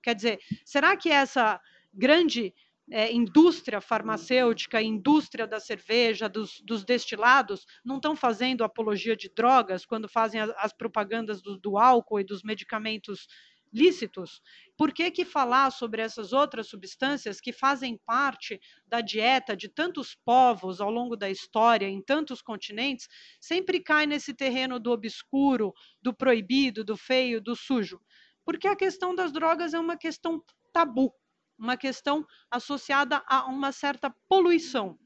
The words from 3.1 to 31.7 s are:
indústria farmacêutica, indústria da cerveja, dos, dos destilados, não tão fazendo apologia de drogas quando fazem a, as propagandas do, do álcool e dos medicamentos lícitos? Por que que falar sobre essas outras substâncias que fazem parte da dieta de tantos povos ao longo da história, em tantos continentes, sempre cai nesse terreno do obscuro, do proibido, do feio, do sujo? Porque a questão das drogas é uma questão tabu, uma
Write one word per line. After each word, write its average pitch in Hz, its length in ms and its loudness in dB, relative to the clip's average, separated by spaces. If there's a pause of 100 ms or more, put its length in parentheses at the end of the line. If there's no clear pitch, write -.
indústria 240 680 4
farmacêutica, 226 1000 0
indústria 220 640 2
da 220 140 -6
cerveja, 220 680 0
dos, 202 360 -8
dos 214 200 -4
destilados, 233 800 2 (200)
não 269 160 -6
tão 302 160 0
fazendo 240 480 0
apologia 214 520 -2
de 202 120 -16
drogas 226 580 2
quando 220 220 -8
fazem 226 320 -2
a, 214 40 -2 (120)
as 202 160 -4
propagandas 214 680 -6
do, 202 160 -12
do 202 220 -4
álcool 233 400 4
e 196 60 -2
dos 190 180 -10
medicamentos 214 840 -8 (440)
lícitos? 220 680 0 (360)
Por 302 160 0
que 339 200 -2
que 359 120 -4
falar 269 460 2
sobre 220 320 -8
essas 214 300 -8
outras 269 360 0
substâncias 220 720 -6
que 240 120 -8
fazem 262 520 -2
parte 247 560 -4 (240)
da 233 160 -4
dieta 220 560 0
de 196 120 -14
tantos 330 560 -6
povos 226 560 2
ao 208 100 -2
longo 233 260 -4
da 202 140 -6
história, 214 560 2
em 196 160 -8
tantos 285 400 -4
continentes, 233 640 -8 (340)
sempre 370 380 -2
cai 302 280 2
nesse 294 280 -4
terreno 254 460 -4
do 226 100 -2
obscuro, 233 840 0 (300)
do 240 100 0
proibido, 240 720 2
do 208 120 -6
feio, 247 440 0
do 226 140 -6
sujo? 214 460 -4 (440)
Porque - 220 -4
a 403 80 2
questão 381 400 -2
das 359 160 -2
drogas 320 440 -2
é 330 40 -2
uma 330 180 -2
questão 330 460 -6 (300)
tabu, 262 420 0 (420)
uma 240 200 -4